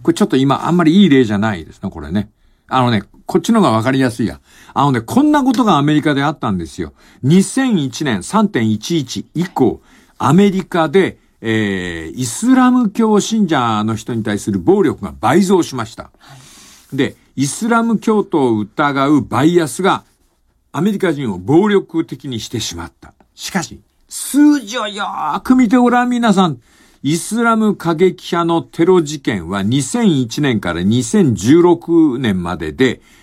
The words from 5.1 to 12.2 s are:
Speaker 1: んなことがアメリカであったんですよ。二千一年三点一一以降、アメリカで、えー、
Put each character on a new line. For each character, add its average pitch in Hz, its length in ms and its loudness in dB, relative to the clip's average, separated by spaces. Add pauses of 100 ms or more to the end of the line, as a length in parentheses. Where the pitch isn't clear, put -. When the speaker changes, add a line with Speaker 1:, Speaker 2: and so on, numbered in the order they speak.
Speaker 1:
ん 302 100 4
な 285 120 2
こ 262 80 2
と 226 120 0
が 175 140 2
ア 143 40 0
メ 151 120 2
リ 151 80 2
カ 147 120 0
で 139 100 -2
あ 151 60 -2
っ 156 80 -8
た 120 120 -4
ん 92 80 -2
で 85 80 -8
す - 160 -12
よ。 78 100 -12 (300)
二 170 200 4
千 247 360 -2
一 139 260 -6
年 110 180 -2
三 208 260 0
点 113 220 0
一 131 280 -4
一 - 360 -8
以 175 120 -4
降、 - 340 0 (380)
ア 120 140 0
メ 202 180 6
リ 180 140 -4
カ 160 240 -2
で、 156 300 0 (220)
え 95 720 -4
ー、 - 80 -10